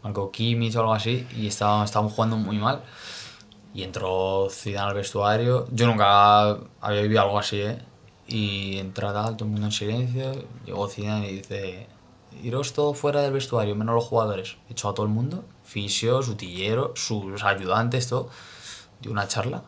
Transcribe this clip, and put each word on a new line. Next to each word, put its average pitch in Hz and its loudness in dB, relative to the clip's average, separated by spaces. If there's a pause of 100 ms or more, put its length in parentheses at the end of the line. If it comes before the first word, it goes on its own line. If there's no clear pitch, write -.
Marcó 101 -4
Kimmich 117 0
o 117 2
algo 110 2
así 117 -2
y 113 -4
estaba, 104 2
estábamos 107 0
jugando 113 2
muy 104 0
mal. 120 0 (920)
Y 95 -8
entró 95 0
Zidane 101 -4
al 98 -2
vestuario. 110 2
Yo 117 4
nunca 104 8 (240)
había 104 0
vivido 107 4
algo 101 2
así, 101 -2
¿eh? 113 -4 (480)
Y 98 -2
entra 98 -6
tal, 110 -2
todo 110 -6
el 107 -2
mundo 104 0
en 104 -2
silencio. 123 -2 (320)
Llegó 98 -4
Zidane 104 -4
y 95 -8
dice: 98 -10 (560)
"Iros 123 -4
todo 147 0
fuera 143 0
del 139 0
vestuario, 117 0
menos 113 0
los 117 4
jugadores". 104 -2 (120)
Echó 107 -4
a 98 -4
todo 107 -2
el 107 0
mundo, 135 -2 (180)
fisios, 113 -2
utilleros, 104 -4
sus 101 -4
ayudantes, 104 0
todo. 127 -2 (680)
Dio - -10
una 101 -2
charla. 139 -4